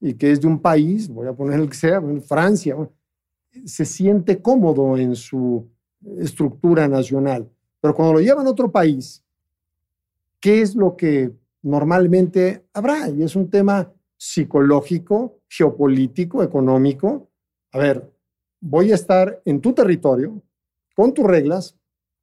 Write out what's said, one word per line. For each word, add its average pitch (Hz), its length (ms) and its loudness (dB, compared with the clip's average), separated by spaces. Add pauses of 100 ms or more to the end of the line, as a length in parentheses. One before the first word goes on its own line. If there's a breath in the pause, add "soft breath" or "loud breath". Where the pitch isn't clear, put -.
y 135 140 -4
que 143 160 0
es 143 100 0
de 160 60 2
un 160 120 0
país, 170 500 0
voy 117 180 -10
a 131 60 -8
poner 139 260 -4
el 151 100 -2
que - 60 -16
sea, 170 240 0
bueno, 147 220 -6
Francia, 160 540 -2
bueno, 156 160 -10 (720)
se 156 200 -6
siente 196 560 0
cómodo 151 560 2
en 127 180 -2
su 120 520 -6 (500)
estructura 160 720 0
nacional. 135 640 -2 (320)
Pero 151 120 0
cuando 165 200 2
lo 156 80 4
llevan 269 260 2
a 262 40 0
otro 226 200 -2
país, 151 500 0 (1160)
¿qué 214 220 4
es 208 140 0
lo 185 200 2
que 143 360 0 (300)
normalmente 180 1000 2 (100)
habrá? 269 360 -2
Y 147 120 -4
es 165 140 -4
un 190 140 -2
tema 196 420 0 (260)
psicológico, 156 1200 -2 (100)
geopolítico, 143 920 0
económico. 139 880 0 (440)
A 131 60 -6
ver, 139 300 -2 (520)
voy 175 300 0
a 202 40 4
estar 185 500 0
en 143 140 -2
tu 247 140 0
territorio, 170 680 0 (540)
con 247 180 2
tus 277 120 0
reglas, 175 500 0 (480)